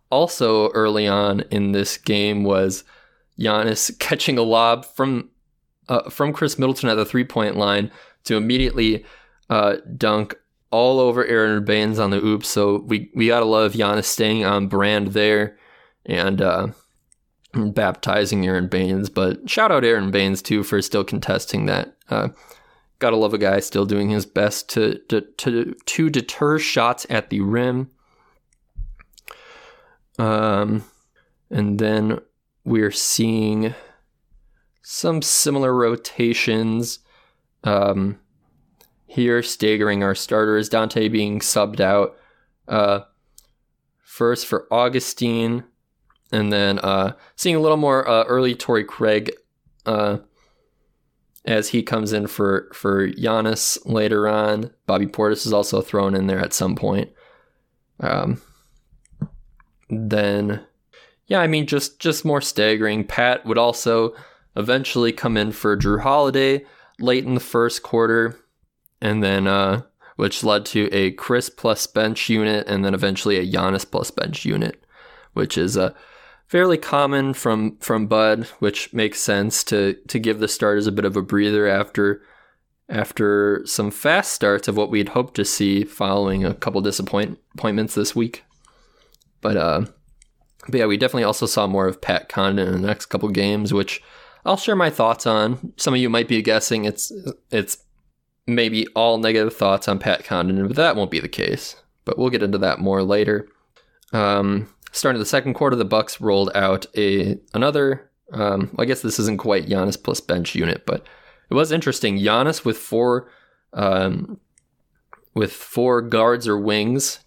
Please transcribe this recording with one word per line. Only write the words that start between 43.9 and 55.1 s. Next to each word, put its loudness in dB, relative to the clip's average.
first -2
for -4
Augustine, -2
and 0
then, 0
uh, 0
seeing 0
a 2
little 4
more, 2
uh, 4
early 2
Torrey 0
Craig, 0
uh, -2
as 0
he 0
comes -2
in -2
for, -2
for 0
Giannis -2
later 2
on. 0
Bobby 0
Portis -2